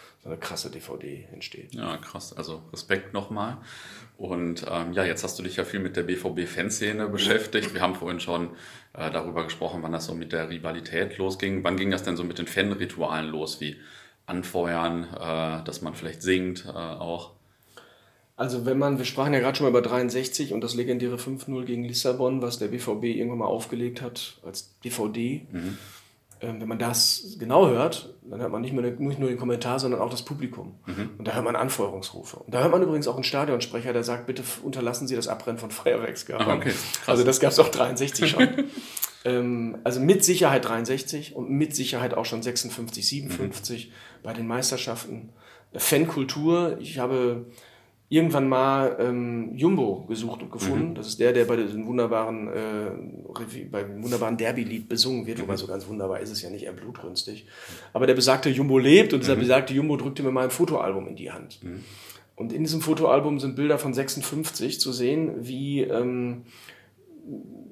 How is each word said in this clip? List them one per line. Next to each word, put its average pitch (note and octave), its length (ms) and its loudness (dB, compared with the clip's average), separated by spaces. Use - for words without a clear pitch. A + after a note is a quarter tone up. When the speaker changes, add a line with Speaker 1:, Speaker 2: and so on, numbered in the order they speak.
Speaker 1:
so D2 60 -14
eine D#2+ 80 -8
krasse - 320 -8
D - 100 -14
V - 160 -12
D C#2+ 380 -12
entsteht. - 400 -16
Speaker 2:
Ja, E2+ 240 -6
krass. - 400 -14
Also D#2+ 240 -10
Respekt - 400 -4
nochmal. G#2 460 -6
Und, F2 500 -4
ähm, E2+ 240 -4
ja, F#2+ 100 2
jetzt E2+ 200 -2
hast - 160 -6
du F2+ 40 -8
dich F2+ 120 -8
ja A2 80 0
viel G2+ 160 -4
mit F#2 160 -4
der F2 80 0
B-V-B-Fanszene F#2+ 1040 -2
beschäftigt. G#2 680 0
Wir F#2 80 -4
haben F2+ 140 2
vorhin F2 240 -4
schon, E2+ 300 -2
äh, D#2+ 160 -6
darüber E2 360 -4
gesprochen, E2 360 -6
wann D#2+ 100 -4
das D#2+ 140 -4
so E2+ 80 -6
mit E2 180 -10
der D#2+ 200 -4
Rivalität E2 640 -4
losging. F#2+ 460 -2
Wann F2+ 120 2
ging G2 140 0
das F#2+ 140 0
denn F2 140 -2
so F2 60 -2
mit E2+ 140 -6
den E2+ 80 -6
Fanritualen D#2+ 840 -2
los, D#2 300 -6
wie D2 160 -8
Anfeuern, E2+ 800 -2
äh, D#2+ 440 -2
dass D2+ 180 -8
man D#2+ 140 -6
vielleicht D#2+ 260 -10
singt, F#2 460 0
äh, - 40 -10
auch? E2+ 600 -8
Speaker 1:
Also B2 300 -2
wenn C3 120 4
man, C#3 200 4
wir C3 60 -2
sprachen C#3+ 300 0
ja C3 80 6
gerade C3+ 160 2
schon D3 80 2
mal C3 120 6
über A#2+ 40 6
dreiundsechzig B2+ 720 0
und A2+ 80 -2
das A#2+ 120 -4
legendäre B2 440 0
fünf C3+ 320 -8
null B2+ 160 -4
gegen A#2+ 180 -4
Lissabon, B2+ 580 0
was A#2+ 160 -4
der G#2 120 -2
B A#2+ 100 -4
V A2+ 160 -2
B A#2 160 0
irgendwann A#2 280 -2
mal G#2 80 0
aufgelegt A#2+ 540 -2
hat - 440 -10
als - 360 -14
D A#2+ 80 -8
V G#2+ 200 -2
D. A#2+ 420 -2
Speaker 2:
Mhm. F2+ 260 -6
Speaker 1:
Ähm, A2+ 220 -8
wenn A2 80 -6
man A2+ 100 -4
das A#2+ 580 0
genau D3 300 8
hört, C3 460 2
dann G2+ 160 -10
hört A#2+ 100 -4
man A2+ 120 -4
nicht C3+ 120 -4
mehr B2+ 80 0
den, B2 240 -2
nicht C#3 140 -2
nur C3 80 2
den B2 100 0
Kommentar, A#2+ 400 0
sondern B2+ 220 0
auch A2 100 0
das A#2+ 120 -6
Publikum. - 640 -8
Speaker 2:
Mhm. F2+ 320 -6
Speaker 1:
Und - 100 -8
da - 60 -2
hört A#2 100 0
man A2+ 140 0
Anfeuerungsrufe. G2 800 -2
Und - 180 -10
da B2 60 4
hört E3 100 6
man F3+ 100 8
übrigens D3+ 280 2
auch B2 60 0
einen C3 100 -2
Stadionsprecher, B2+ 640 0
der A#2 140 0
sagt, A#2+ 200 -4
"Bitte B2+ 180 -6
f-, - 200 -8
unterlassen C3 420 -2
Sie B2+ 120 -2
das A#2 100 -2
Abrennen - 320 -4
von A2 120 -8
Feuerwerkskörpern." A2+ 760 0
Speaker 2:
Ah, G2 80 6
okay. - 140 0
Krass. - 400 -2
Speaker 1:
Also B2 160 8
das C3 160 6
gab's C#3+ 180 8
auch D#3 80 10
dreiundsechzig C3 600 2
schon. B3+ 240 6
Speaker 2:
<laughs> - 40 -10
Speaker 1:
Ähm, B2 580 0
also B2 160 0
mit F#3+ 240 6
Sicherheit D#3 400 6
dreiundsechzig C3 720 -2
und A#2+ 140 -6
mit D3 260 2
Sicherheit - 380 -2
auch A#2 100 0
schon A2+ 180 -4
sechsundfünfzig, A#2+ 640 -4
siebenundfünfzig C3+ 840 -4
Speaker 2:
Mhm. - 40 -20
Speaker 1:
bei A2+ 80 -8
den A2+ 160 -4
Meisterschaften. A#2 840 -4
Fankultur. D#3 1040 2
Ich - 200 -8
habe B2 480 0
irgendwann D3+ 360 6
mal, C3+ 520 4
ähm, A#2+ 560 -2
Jumbo C3 520 2
gesucht A2+ 340 -6
und F#2+ 100 -12
gefunden. G#2 400 0
Speaker 2:
Mhm. E3 40 -6
Speaker 1:
Das - 120 -8
ist - 120 -4
der, A#2+ 140 6
der A#2+ 120 6
bei A#2+ 120 2
diesem G#2+ 280 0
wunderbaren, A2+ 640 0
äh, G#2+ 440 -4
Revi-, A2 320 -10
beim G2+ 320 -6
wunderbaren A#2 360 0
Derby-Lied A2+ 500 -2
besungen A#2+ 400 0
wird. A#2 100 -4
Speaker 2:
Mhm. A2+ 60 -4
Speaker 1:
Wobei F#2+ 140 -2
so F#2+ 100 -6
ganz F#2+ 200 -6
wunderbar G2 340 -4
ist G#2+ 100 -8
es G#2 100 -6
ja F2+ 80 -8
nicht, G2 140 -10
er F2+ 80 -8
blutrünstig. G2 760 -8
Aber B2+ 160 2
der C3 80 10
besagte C3 340 6
Jumbo C3 300 6
lebt E3 340 10
und C#3 60 4
dieser C3 160 4
Speaker 2:
Mhm. A#2 60 4
Speaker 1:
besagte C3 320 6
Jumbo D3 240 2
drückte C#3 260 -4
mir C3 80 2
mal C3 140 2
ein B2 40 2
Fotoalbum G2 600 0
in - 80 -12
die - 140 -10
Hand. - 300 -16
Speaker 2:
Mhm. F2+ 220 -10
Speaker 1:
Und A#2 160 -4
in D3 100 0
diesem D#3 160 0
Fotoalbum D3 600 4
sind C3 180 -2
Bilder D3 200 4
von C#3 160 -2
sechsundfünfzig C3+ 880 -2
zu C3 140 0
sehen, C#3 460 2
wie, C3 420 -2
ähm, B2 640 -2